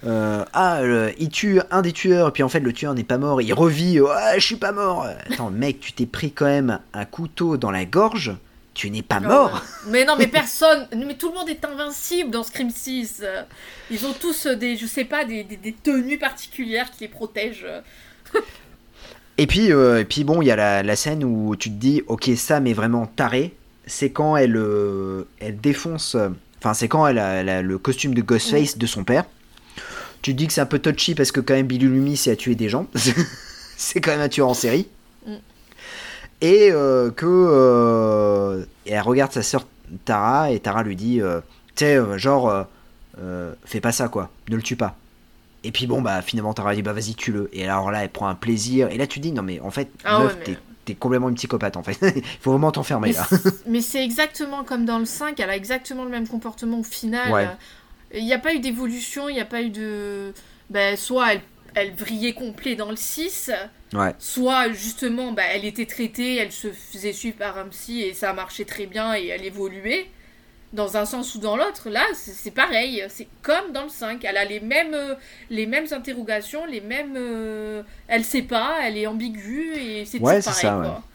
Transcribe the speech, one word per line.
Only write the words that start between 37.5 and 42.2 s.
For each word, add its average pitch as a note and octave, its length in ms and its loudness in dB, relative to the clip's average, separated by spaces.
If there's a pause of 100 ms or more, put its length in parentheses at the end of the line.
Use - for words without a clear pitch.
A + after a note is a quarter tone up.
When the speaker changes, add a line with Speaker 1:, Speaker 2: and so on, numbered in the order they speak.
Speaker 1:
et G2+ 60 -6
elle G#2 100 0
regarde B2+ 300 2
sa A#2+ 120 -2
sœur - 220 -2 (400)
Tara A#2+ 460 4
et G#2+ 80 0
Tara A2 240 0
lui G2+ 120 -4
dit, A#2 260 0
euh, F2 200 0 (340)
tu - 100 0
sais, D3 100 6
euh, G#2 220 2
genre, B2+ 320 4